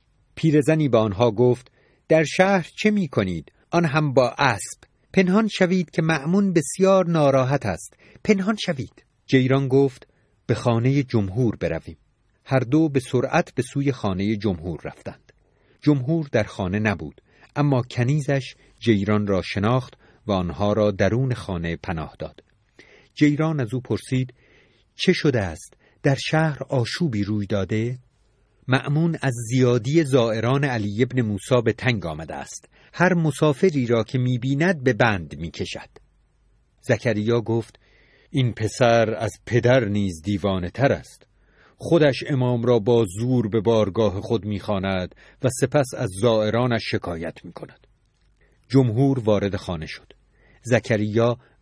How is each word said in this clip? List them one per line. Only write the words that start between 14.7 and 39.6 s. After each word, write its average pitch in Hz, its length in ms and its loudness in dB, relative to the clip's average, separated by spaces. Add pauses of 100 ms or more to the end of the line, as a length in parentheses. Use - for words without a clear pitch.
رفتند. - 480 -16 (480)
جمهور 147 520 0
در 110 100 2
خانه 98 360 -4
نبود، 92 420 -2 (360)
اما 143 260 2
کنیزش 135 720 -2 (240)
جیران 104 480 2
را 98 160 0
شناخت 117 520 -2 (320)
و 104 60 -2
آنها 92 400 -2
را 104 180 2
درون 107 440 0
خانه 85 420 -6
پناه 80 420 -8
داد. - 260 -14 (680)
جیران 151 460 0
از 120 140 -4
او 127 60 -6
پرسید: 127 540 -4 (600)
«چه - 180 2
شده 139 280 0
است؟ 85 360 -8 (260)
در 139 180 2
شهر 156 420 -2
آشوبی 120 600 -2
روی 101 220 -2
داده؟» 110 520 -4 (680)
مأمون 147 540 2
از 131 120 0 (140)
زیادی 127 560 2
زائران 123 600 2
علی 110 380 -2
ابن 127 200 0
موسی 110 420 0
به 110 80 2
تنگ 104 340 -4
آمده 78 280 -10
است. - 340 -14 (240)
هر 180 220 2
مسافری 156 720 0
را 113 180 2
که - 140 -4
می‌بیند 135 680 0
به 127 80 4
بند 101 460 0
می‌کشد. - 500 -10 (920)
زکریا 113 600 0
گفت: 113 380 -4 (560)
«این 127 180 0
پسر 113 600 2
از 104 180 -4 (140)
پدر 120 380 4